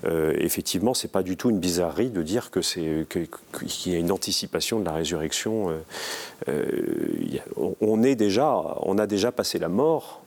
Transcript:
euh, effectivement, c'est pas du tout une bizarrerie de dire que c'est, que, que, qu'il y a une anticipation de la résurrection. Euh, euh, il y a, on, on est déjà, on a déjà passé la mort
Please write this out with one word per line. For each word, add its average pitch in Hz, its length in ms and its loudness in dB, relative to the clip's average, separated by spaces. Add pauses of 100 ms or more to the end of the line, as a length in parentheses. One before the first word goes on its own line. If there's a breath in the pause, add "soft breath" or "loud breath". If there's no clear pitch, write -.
euh, 80 320 2
effectivement, 98 560 0
c'est - 180 -4
pas 98 100 2
du 90 140 -2
tout 123 140 2
une 101 100 4
bizarrerie 87 480 2
de 98 140 -2
dire 95 280 -2
que 92 120 0
c'est, 80 480 -2
que, 87 100 -2 (320)
que, - 140 -8
qu'il - 260 -4
y - 20 2
a 85 40 2
une 85 120 2
anticipation 98 720 -2
de 92 60 -2
la 82 60 -2
résurrection. 82 760 -2
Euh, 80 60 -2 (760 loud breath)
euh, 73 160 0 (560)
il 50 140 -2
y - 40 -4
a, - 40 -6 (160)
on, 92 240 -2
on 110 200 4
est 135 140 6
déjà, 104 640 2
on 98 160 0
a 107 100 4
déjà 101 260 2
passé - 260 -2
la 82 100 0
mort 147 580 2